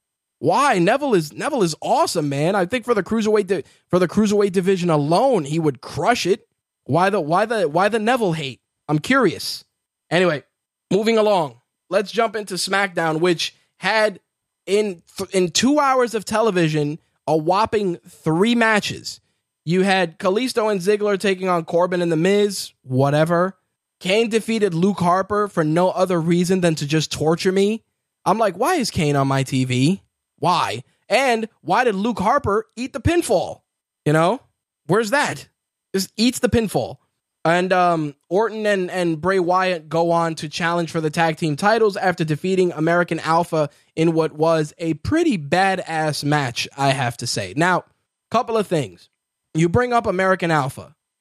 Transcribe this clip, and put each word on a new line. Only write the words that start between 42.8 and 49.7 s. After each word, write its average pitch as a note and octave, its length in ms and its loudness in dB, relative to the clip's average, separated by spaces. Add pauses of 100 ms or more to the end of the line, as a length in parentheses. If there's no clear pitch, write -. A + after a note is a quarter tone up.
Alpha D#3+ 500 0 (260)
in E3 180 2
what D#3+ 200 0
was D#3 440 0
a E3 180 -4
pretty D4+ 420 0
badass D#3+ 880 -2
match, C#3+ 440 -2 (100)
I C#3 140 2
have C3 260 -2
to B2+ 100 -10
say. G2 280 -6
Now, E3+ 300 0 (440)
couple A3+ 280 -2
of G#3 100 -2
things. B2 420 -6 (440)
You E3+ 160 2